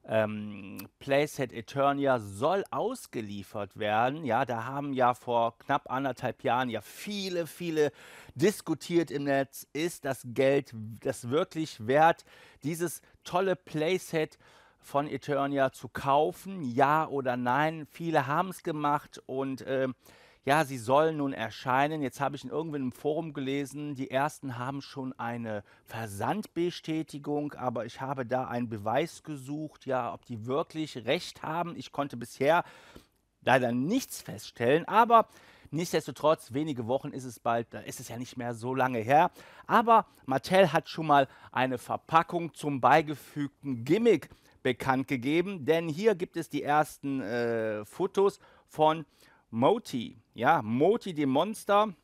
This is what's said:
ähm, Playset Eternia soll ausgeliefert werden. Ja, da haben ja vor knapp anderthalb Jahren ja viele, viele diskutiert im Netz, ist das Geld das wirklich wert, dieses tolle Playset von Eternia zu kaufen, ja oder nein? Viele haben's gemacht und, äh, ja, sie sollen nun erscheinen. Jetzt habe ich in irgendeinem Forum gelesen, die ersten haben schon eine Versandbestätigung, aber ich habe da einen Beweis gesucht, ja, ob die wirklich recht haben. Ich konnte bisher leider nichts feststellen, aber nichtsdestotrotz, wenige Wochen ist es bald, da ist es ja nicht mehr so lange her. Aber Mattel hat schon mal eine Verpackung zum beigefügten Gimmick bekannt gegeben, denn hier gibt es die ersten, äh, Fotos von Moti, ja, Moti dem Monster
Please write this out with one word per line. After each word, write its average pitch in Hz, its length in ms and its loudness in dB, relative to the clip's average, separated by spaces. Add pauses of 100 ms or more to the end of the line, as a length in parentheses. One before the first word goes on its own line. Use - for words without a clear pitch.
ähm, 104 720 -4 (200)
Playset 139 540 -2
Eternia 139 680 0
soll 113 540 -2
ausgeliefert 107 1040 -8
werden. 117 460 0
Ja, 120 200 2
da 120 200 -4
haben 139 300 -6
ja 123 200 4
vor 117 440 0
knapp - 300 -4
anderthalb 127 540 -4
Jahren 127 280 0
ja 110 100 -4
viele, 190 680 -6
viele 156 460 0 (420)
diskutiert 165 760 0
im 143 120 -4
Netz, 139 480 0
ist 165 320 -6
das 135 300 -6
Geld 135 400 4 (280)
das 123 280 -4
wirklich 156 560 -4
wert, 151 380 6 (400)
dieses 165 360 -4 (220)
tolle 180 320 0
Playset 160 880 -4 (400)
von 143 260 -2
Eternia 139 640 0
zu - 180 -16
kaufen, 170 760 0
ja 139 440 4
oder 131 300 -2
nein? 143 520 0
Viele 160 380 -2
haben's 170 380 -2
gemacht 147 640 -2
und, 131 340 -4
äh, 131 260 -2 (600)
ja, 147 200 4
sie 135 100 -8
sollen 139 400 4
nun 139 160 -2
erscheinen. 135 680 0
Jetzt 131 180 -6
habe 139 160 -2
ich - 80 -14
in 127 60 -12
irgendeinem 147 420 -4
Forum 156 400 -4
gelesen, 143 640 -6
die 131 160 -8
ersten 131 480 -4
haben 135 240 -6
schon 131 360 -10
eine 117 460 -6 (220)
Versandbestätigung, 147 1700 -4
aber 120 320 -4
ich - 160 -12
habe 135 240 -4
da 127 200 0
einen 120 220 -4
Beweis 113 540 -2
gesucht, 147 640 -10
ja, 123 260 -2
ob - 140 -14
die 110 180 -10
wirklich 139 600 -4
recht 156 360 -2
haben. 170 340 -4
Ich - 160 -14
konnte 143 260 -4
bisher 143 440 2 (800)
leider 123 300 4
nichts 147 480 -2
feststellen, 120 640 0
aber 226 420 6 (420)
nichtsdestotrotz, 151 840 0
wenige 135 360 -4
Wochen 139 240 -2
ist 135 120 -10
es 127 160 -14
bald, 117 300 0
da 107 100 -12
ist - 200 -14
es 123 80 -14
ja 117 100 -10
nicht 123 180 -12
mehr 120 160 -6
so 120 220 -6
lange 131 240 0
her. 139 320 4 (360)
Aber 220 380 6 (220)
Mattel 156 480 4
hat 160 160 0
schon 160 160 -6
mal 143 200 6 (260)
eine 127 260 0
Verpackung 165 760 0
zum 143 300 -4
beigefügten 139 1040 2
Gimmick 208 420 4 (340)
bekannt 131 460 0
gegeben, 156 560 0
denn 165 240 2
hier 196 260 2
gibt 170 220 -6
es 165 140 -6
die 147 120 -4
ersten, 143 600 0
äh, 113 640 -2
Fotos 196 540 0 (260)
von 156 400 2 (480)
Moti, 131 640 0 (160)
ja, 139 280 4
Moti 160 520 2
dem 143 160 0
Monster 202 720 0